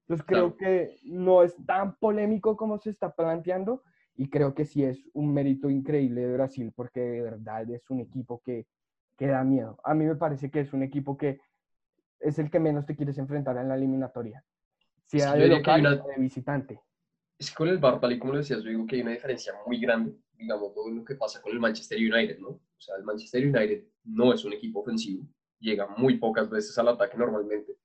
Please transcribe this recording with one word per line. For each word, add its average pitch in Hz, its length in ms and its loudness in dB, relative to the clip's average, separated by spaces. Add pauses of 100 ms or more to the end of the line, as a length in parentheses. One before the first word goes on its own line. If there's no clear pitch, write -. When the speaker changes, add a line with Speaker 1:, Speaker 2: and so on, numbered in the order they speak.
Speaker 1:
Entonces, 165 260 -4
creo 180 280 4
Speaker 2:
Claro. - 20 -20
Speaker 1:
que 185 480 0
no 180 380 6
es 175 120 4 (100)
tan 190 300 0
polémico 214 640 2
como 214 200 -4
se 214 120 -8
está 196 260 -6
planteando, 180 680 -2 (320)
y 135 140 -4
creo 143 240 2
que 151 120 0
sí 147 180 0
es 131 300 -4
un 147 200 0
mérito 139 360 2
increíble 135 580 0
de 123 60 -2
Brasil, 131 420 -2
porque 123 240 -8
de 120 220 -4
verdad 110 500 -8
es 120 180 -12
un 127 120 -4
equipo 120 420 -10
que, 117 240 -8 (500)
que 135 100 -2
da 131 160 2
miedo. 123 400 0
A 147 120 0
mí 156 100 2
me 160 100 0
parece 143 360 -4
que 151 80 -2
es 139 140 -4
un 135 100 -2
equipo 139 340 -4
que 139 220 -2 (800)
es 151 180 -2
el 151 140 -2
que 170 80 2
menos 147 260 0
te 160 100 -6
quieres 143 220 -4
enfrentar 135 400 -4
en 131 120 -2
la 131 60 0
eliminatoria, 131 680 -4 (640)
sea 143 220 2
Speaker 2:
Es 143 60 2
que 147 60 4
yo 156 40 10
Speaker 1:
de - 0 -
Speaker 2:
diría 156 200 8
que 156 80 4
hay 156 100 8
Speaker 1:
local 143 180 6
Speaker 2:
una - 60 -10
Speaker 1:
o - 40 -6
de 135 120 -4
visitante. 131 600 -4 (560)
Speaker 2:
Es - 120 -10
que - 60 -16
con 160 120 0
el 180 120 2
var, 127 200 6
tal 123 120 2
y 117 80 0
como 127 140 -4
lo 143 60 0
decías, 131 220 -2
yo 113 80 -8
digo 113 160 -2
que 123 120 -4
hay 123 40 0
una 117 100 -4
diferencia 120 420 -6 (120)
muy 120 140 -2
grande, 113 360 0 (180)
digamos, 104 400 -6
con 110 220 -6
lo 113 80 -8
que 139 120 -10
pasa - 260 -6
con 104 100 -8
el 120 80 -4
Manchester 113 380 -2
United, 113 420 0
¿no? 98 100 -14
O 143 120 -14 (160)
sea, - 180 -12
el 98 80 -12
Manchester 110 400 -4
United 107 420 0 (180)
no 117 300 4
es 107 120 -2
un 104 80 -6
equipo 107 280 -8
ofensivo, 113 440 -6 (340)
llega 101 280 -2 (100)
muy 123 200 4
pocas 110 320 0
veces 107 280 -4
al 117 120 4
ataque 117 280 0
normalmente 107 680 -4